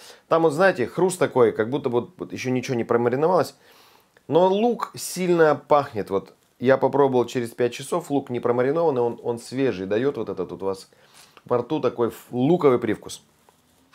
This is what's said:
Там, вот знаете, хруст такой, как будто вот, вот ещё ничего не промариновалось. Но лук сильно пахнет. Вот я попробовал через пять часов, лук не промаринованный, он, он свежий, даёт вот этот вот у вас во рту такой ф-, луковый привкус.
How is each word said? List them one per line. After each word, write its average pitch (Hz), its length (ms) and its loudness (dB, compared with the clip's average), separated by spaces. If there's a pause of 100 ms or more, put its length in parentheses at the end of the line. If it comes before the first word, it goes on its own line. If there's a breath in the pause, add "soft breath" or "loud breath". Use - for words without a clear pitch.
(300 loud breath)
Там, 165 140 2
вот 160 100 2
знаете, 175 340 2
хруст 180 320 -2
такой, 120 320 4
как 110 180 -2
будто 135 200 -4
вот, 117 280 -4
вот - 140 -12
ещё 117 180 -8
ничего 127 260 -2
не 117 100 -2
промариновалось. 127 720 2 (760 soft breath)
Но 170 180 4
лук 214 480 0
сильно 170 580 2
пахнет. 135 560 0
Вот 95 240 -4 (260)
я 131 180 4
попробовал 131 480 2
через 120 240 -6
пять 120 240 -2
часов, 160 360 -6
лук 139 200 -2
не 120 100 -6
промаринованный, 127 640 0
он, 117 200 -2
он 120 160 -6
свежий, 117 480 -4
даёт 123 300 -2
вот 107 140 -8
этот 90 200 -6
вот 85 140 -12
у - 20 -4
вас 95 240 -6 (540 soft breath)
во 123 140 0
рту 139 240 -4
такой 117 260 0
ф-, - 240 -12
луковый 135 480 4
привкус. 107 420 -6 (720)